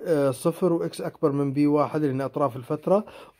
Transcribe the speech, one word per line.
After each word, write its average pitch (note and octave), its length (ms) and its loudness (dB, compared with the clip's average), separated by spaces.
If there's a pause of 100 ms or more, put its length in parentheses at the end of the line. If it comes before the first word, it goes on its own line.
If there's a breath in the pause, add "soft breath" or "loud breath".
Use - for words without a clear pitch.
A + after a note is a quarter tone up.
آه، C#3+ 240 2
صفر، E3+ 420 0
و E3+ 160 -2
X - 120 -12
أكبر D#3+ 320 -2
من C#3 220 0
B C#3+ 40 -2
واحد، D3 460 2
لأن C3 160 0
أطراف C3+ 360 -2
الفترة، E3+ 500 0 (340 loud breath)